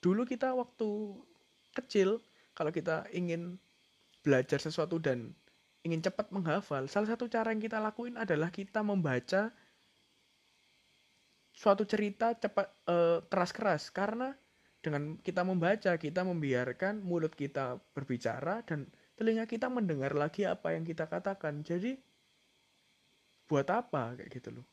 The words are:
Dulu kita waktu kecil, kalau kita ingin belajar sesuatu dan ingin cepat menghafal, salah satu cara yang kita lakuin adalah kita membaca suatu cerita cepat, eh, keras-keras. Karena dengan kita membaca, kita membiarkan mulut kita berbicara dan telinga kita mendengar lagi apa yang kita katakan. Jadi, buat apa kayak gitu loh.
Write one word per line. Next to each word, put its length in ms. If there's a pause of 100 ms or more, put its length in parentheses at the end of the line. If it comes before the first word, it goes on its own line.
Dulu 240
kita 240
waktu 640 (560)
kecil, 480 (320)
kalau 160
kita 480
ingin 400 (640)
belajar 400
sesuatu 400
dan 320 (480)
ingin 240
cepat 240
menghafal, 640
salah 160
satu 160
cara 320
yang 80
kita 160
lakuin 400
adalah 320
kita 320
membaca 640 (2000)
suatu 320
cerita 480
cepat, 320 (160)
eh, 480
keras-keras. 560
Karena 460 (500)
dengan 380
kita 240
membaca, 500
kita 240
membiarkan 800
mulut 320
kita 480 (160)
berbicara 680
dan 180 (320)
telinga 320
kita 240
mendengar 400
lagi 320
apa 320
yang 80
kita 240
katakan. 560
Jadi, 320 (1500)
buat 240
apa 480
kayak 80
gitu 320
loh. 120